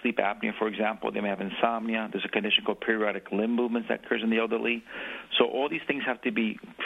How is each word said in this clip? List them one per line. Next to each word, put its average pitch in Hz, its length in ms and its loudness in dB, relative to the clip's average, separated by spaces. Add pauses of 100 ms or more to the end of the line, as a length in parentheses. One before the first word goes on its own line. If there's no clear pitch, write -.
sleep 117 160 0
apnea, 107 360 0
for 110 140 0
example. 107 420 0
They 104 100 -2
may 104 100 0
have 95 100 -2
insomnia. 113 720 0
There's 98 120 -4
a 104 40 -4
condition 107 360 2
called 107 160 -2
periodic 107 520 0
limb 110 200 2
movements 117 360 0
that 113 160 -2
occurs 117 180 -2
in 113 80 2
the 113 80 4
elderly. 113 460 0 (520)
So 123 100 8
all 135 220 2
these 156 140 -2
things 143 220 -2
have 123 180 -2
to 127 80 2
be 110 280 0 (280)